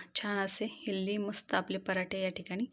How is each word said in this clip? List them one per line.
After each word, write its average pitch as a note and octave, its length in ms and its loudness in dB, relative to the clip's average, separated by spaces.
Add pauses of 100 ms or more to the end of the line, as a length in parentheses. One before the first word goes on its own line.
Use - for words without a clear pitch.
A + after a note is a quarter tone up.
(140)
छान G#3 220 2
असे G3 280 0 (120)
हेल्दी G3 400 0
मस्त G3+ 380 -2
आपले F#3 240 2
पराठे F#3 420 0
या F#3 100 2
ठिकाणी F#3+ 420 -2